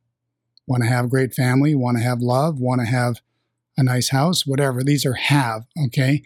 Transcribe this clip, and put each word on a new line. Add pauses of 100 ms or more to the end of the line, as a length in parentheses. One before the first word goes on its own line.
(680)
want
to
have
great
family,
want
to
have
love,
want
to
have (560)
a
nice
house,
whatever.
These
are
have, (200)
okay?